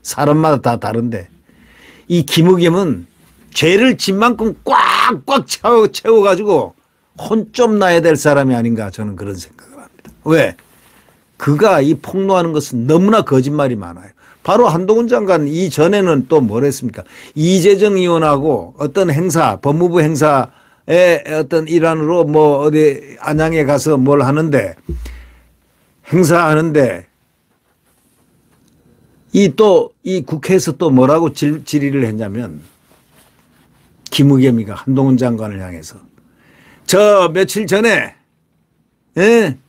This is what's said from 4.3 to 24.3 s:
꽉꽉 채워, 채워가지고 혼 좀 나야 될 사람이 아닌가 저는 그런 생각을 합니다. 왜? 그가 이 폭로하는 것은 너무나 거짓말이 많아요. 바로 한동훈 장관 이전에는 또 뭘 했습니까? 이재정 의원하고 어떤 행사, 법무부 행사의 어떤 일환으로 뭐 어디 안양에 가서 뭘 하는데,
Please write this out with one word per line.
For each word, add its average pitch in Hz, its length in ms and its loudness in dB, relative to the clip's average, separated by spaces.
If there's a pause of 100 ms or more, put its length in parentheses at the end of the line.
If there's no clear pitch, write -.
꽉꽉 240 840 0
채워, 220 420 0
채워가지고 196 840 0 (440)
혼 214 340 -4
좀 220 260 0
나야 175 240 2
될 160 140 2
사람이 139 380 2
아닌가 117 360 -4
저는 104 260 -12
그런 101 180 -10
생각을 - 380 -20
합니다. - 380 -20 (140)
왜? 147 300 0 (840)
그가 151 420 2
이 147 140 0
폭로하는 185 580 -2
것은 127 340 -4
너무나 190 360 2
거짓말이 139 540 -2
많아요. 87 340 -16 (320)
바로 214 260 2
한동훈 202 400 0
장관 190 400 0
이전에는 165 800 0
또 156 120 2
뭘 117 240 -2
했습니까? 131 380 -6 (320)
이재정 190 600 2
의원하고 151 840 0
어떤 156 320 -2
행사, 147 460 0
법무부 165 460 0
행사의 151 1200 0 (140)
어떤 160 280 -2
일환으로 160 580 0
뭐 147 360 2
어디 151 600 0
안양에 156 440 -2
가서 147 320 0
뭘 139 260 2
하는데, 139 520 -2 (1400)